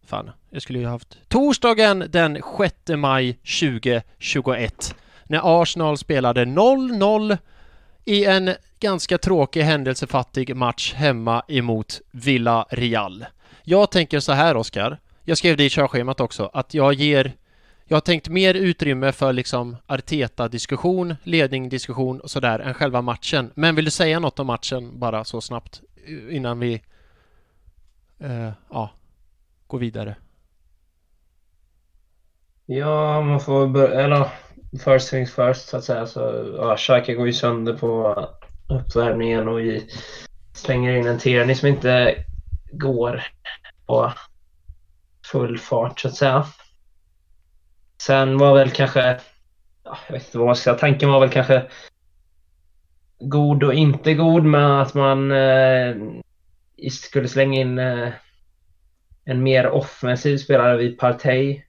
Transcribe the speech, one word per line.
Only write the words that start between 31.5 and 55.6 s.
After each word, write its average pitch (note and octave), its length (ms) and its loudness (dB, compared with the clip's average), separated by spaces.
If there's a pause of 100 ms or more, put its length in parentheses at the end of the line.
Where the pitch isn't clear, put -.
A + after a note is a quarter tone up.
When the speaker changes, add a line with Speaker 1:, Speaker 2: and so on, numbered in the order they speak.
Speaker 2:
Ja, D3+ 540 0
man C#3+ 200 0
får C#3 280 2
bör-, C3+ 220 4
eller C#3 380 2 (560)
first C3 260 4
things B2+ 240 -4
first, B2+ 340 0
så - 80 -10
att B2 80 -8
säga. A#2 220 -4
Så, A#2 520 -6
ja, A2 180 0
Xhaka B2 380 2
går A#2+ 120 0
ju A#2+ 60 0
sönder A#2 420 -2
på A2+ 540 -2 (400)
uppvärmningen A#2 800 0
och A2+ 120 -2
vi A2 280 -4 (640)
slänger B2 420 -2
in A#2+ 100 0
en A#2+ 120 -2
Tierney B2 360 2
som C#3+ 140 0
inte B2 560 2 (480)
går A#2+ 500 -4 (640)
på A#2+ 260 0 (1120)
full A#2+ 320 -4
fart, A#2+ 420 -4
så C3+ 80 -4
att B2+ 60 -8
säga. C#3 320 0 (1600)
Sen C3+ 360 2
var C#3 160 8
väl C3+ 160 6
kanske, B2+ 500 0 (640)
ja, - 220 -14
jag - 60 -12
vet B2 120 -10
inte - 140 -10
vad A#2 80 2
man A#2+ 100 4
ska - 80 -8
säga, A#2+ 140 4
tanken C#3+ 320 4
var C3+ 100 8
väl C3 100 6
kanske C3 360 2 (1500)
god D3 460 2
och C3+ 100 2
inte D3+ 400 4
god E3 300 4
med C#3+ 380 6
att C3 120 -4
man, C#3 380 2
eh, C3 640 4 (920)